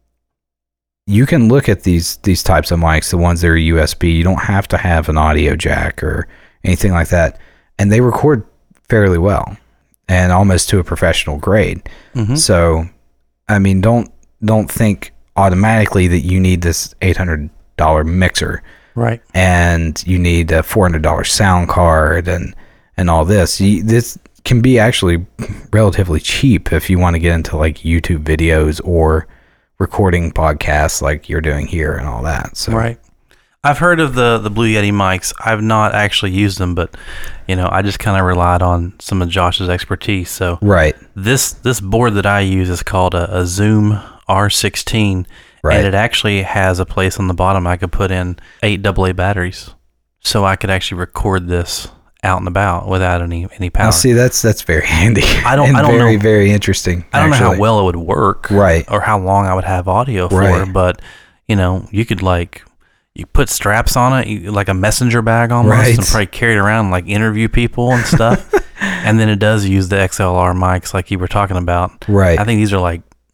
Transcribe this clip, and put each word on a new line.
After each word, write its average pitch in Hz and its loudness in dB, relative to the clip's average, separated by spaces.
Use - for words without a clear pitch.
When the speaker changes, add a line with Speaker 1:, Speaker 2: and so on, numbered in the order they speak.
Speaker 1:
you 107 2
can 117 2
look 139 2
at 101 0
these, 85 0
these 90 0
types 80 2
of 85 0
mics, 80 0
the 87 -2
ones 87 2
that 85 2
are 82 4
U 82 2
S 76 -2
B. 85 0
You 82 2
don't 90 0
have 98 -2
to 90 -2
have 82 0
an 78 0
audio 76 0
jack - -4
or - -4
anything 90 0
like 85 0
that. 85 0
And 101 2
they 113 4
record 123 2
fairly 98 4
well 98 0
and 90 4
almost 92 2
to 101 2
a 82 0
professional 80 -2
grade. 90 0
Speaker 2:
Mm-hmm. 113 -2
Speaker 1:
So, 82 2
I 104 2
mean, 95 2
don't, 113 2
don't 107 2
think - -2
automatically 98 2
that 87 2
you 92 0
need 90 2
this - -4
eight 87 0
hundred 78 -4
dollar 78 2
mixer. 85 -2
Speaker 2:
Right. 117 -4
Speaker 1:
And 87 2
you 90 0
need 85 0
a 80 2
four 101 0
hundred 80 0
dollar 78 0
sound 92 0
card 82 2
and, 85 -6
and 92 0
all 80 2
this. 95 2
You, 98 2
this, 113 0
can 123 2
be 127 4
actually 95 2
relatively 92 2
cheap - 0
if - -2
you 90 4
wanna 87 2
get 85 2
into, 80 -4
like, 78 -2
YouTube 82 -2
videos 78 0
or 80 0
recording 87 0
podcasts 76 -2
like 73 -4
you're 80 -4
doing 76 -4
here 78 -4
and - -8
all 64 -8
that, - -8
so. - -6
Speaker 2:
Right. 117 -4
I've 143 2
heard 170 2
of 135 0
the, 120 2
the 104 -4
Blue 113 0
Yeti 104 2
mics. 95 -2
I've 110 -2
not 107 0
actually 101 -2
used 98 0
them, 90 -2
but, 85 -6
you 95 -2
know, 90 -2
I 95 0
just 98 -4
kinda 98 0
relied 90 2
on 87 -2
some 95 -4
of 85 -2
Josh's 90 -2
expertise, 90 -4
so. 87 -4
Speaker 1:
Right. 87 2
Speaker 2:
This, 110 -2
this 127 -4
board 110 0
that 101 0
I 101 2
use 95 0
is 87 -4
called 92 0
a, 90 -4
a 90 0
Zoom 104 0
R 98 0
sixteen, 98 -2
Speaker 1:
Right. 76 2
Speaker 2:
and 101 2
it 95 0
actually 101 0
has 92 0
a 92 -2
place 95 -2
on 92 -2
the 90 -2
bottom 92 0
I 90 0
could 90 -6
put 95 -2
in 90 -4
eight 101 -2
double 98 0
A 92 0
batteries, 92 -4
so 104 -2
I 95 2
could 98 -4
actually 92 -4
record 90 -4
this 87 -4
out 92 0
and 92 -6
about 92 -2
without 90 0
any, 85 -6
any 87 -6
power. - 0
Speaker 1:
Now, 110 4
see, 117 2
that's, 123 2
that's 110 0
very 78 -2
<laughs> - -
handy 95 2
Speaker 2:
I - 0
don't, 139 2
Speaker 1:
and 135 4
Speaker 2:
I 139 2
don't 120 4
Speaker 1:
very, 117 4
Speaker 2:
know, 101 0
Speaker 1:
very 104 4
interesting, 92 -2
Speaker 2:
I 139 0
don't 156 4
know 139 2
how 120 4
Speaker 1:
actually. 95 -2
Speaker 2:
well 110 2
it 98 2
would 87 0
work, 85 -2
Speaker 1:
Right. 92 4
Speaker 2:
or 104 0
how 104 0
long 95 0
I 92 0
would 92 -2
have 92 -4
audio 104 -2
for, 92 2
Speaker 1:
Right. 95 2
Speaker 2:
but, 90 0
you 107 0
know, 92 0
you 110 -2
could, 95 -4
like, 87 -2
you - -14
put - 0
straps 110 0
on 127 2
it, - -4
you, 101 -8
like 101 -2
a 95 0
messenger 113 0
bag 113 0
almost, 110 4
Speaker 1:
Right. 113 4
Speaker 2:
and 98 0
probably 104 2
carry 117 -2
it 104 2
around, 104 0
like, 90 -2
interview 110 -2
people 120 0
and 120 0
stuff. - 0
Speaker 1:
<laughs> - 0
Speaker 2:
And 175 -2
then 110 2
it 104 0
does 107 2
use 95 0
the 98 0
X - -2
L 92 0
R 90 2
mics 92 -2
like 92 -4
you 98 -4
were 90 -4
talking 98 -2
about. 87 -4
Speaker 1:
Right. 95 4
Speaker 2:
I 104 -2
think 110 0
these 104 0
are, 95 0
like, 87 -4